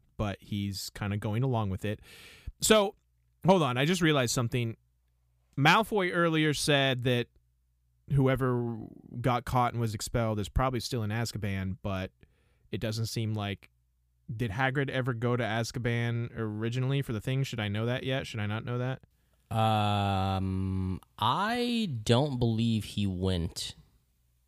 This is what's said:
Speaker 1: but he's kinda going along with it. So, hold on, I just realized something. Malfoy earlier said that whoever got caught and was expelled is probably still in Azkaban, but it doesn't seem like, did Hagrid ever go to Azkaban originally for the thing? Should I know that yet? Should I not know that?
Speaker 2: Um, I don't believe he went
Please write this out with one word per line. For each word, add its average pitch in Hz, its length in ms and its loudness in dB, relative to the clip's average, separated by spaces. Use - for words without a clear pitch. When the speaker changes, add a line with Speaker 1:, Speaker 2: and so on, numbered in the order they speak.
Speaker 1:
but 101 220 -4
he's 101 560 -6
kinda 104 220 -4
going 107 260 -2
along 113 260 0
with 95 140 -6
it. 104 160 -4
So, 214 340 4
hold 185 160 6
on, 123 160 2
I 135 80 4
just 175 160 2
realized 143 320 4
something. 117 440 -2
Malfoy 185 540 4
earlier 160 400 2
said 135 500 2
that 123 240 2
whoever 127 640 2
got 120 240 0
caught 123 300 2
and 120 80 -2
was 110 120 0
expelled 110 460 -2
is 101 100 -4
probably 127 300 0
still 117 240 -4
in 107 60 -2
Azkaban, 101 720 -4
but 95 280 -4
it 113 100 -6
doesn't 113 260 -4
seem 110 260 -2
like, 101 360 -6
did 110 160 -4
Hagrid 131 380 0
ever 131 240 -2
go 120 240 0
to 120 60 0
Azkaban 117 920 -2
originally 117 640 -2
for 131 120 -4
the 104 80 -2
thing? 131 220 0
Should 120 180 -6
I 104 80 -2
know 107 160 -2
that 120 180 -2
yet? 131 240 -2
Should 113 140 -8
I 104 40 -2
not 107 200 -4
know 120 120 -4
that? 127 240 -4
Speaker 2:
Um, 95 1400 2
I 220 720 0
don't 127 360 2
believe 113 440 2
he 101 240 -2
went 92 680 -2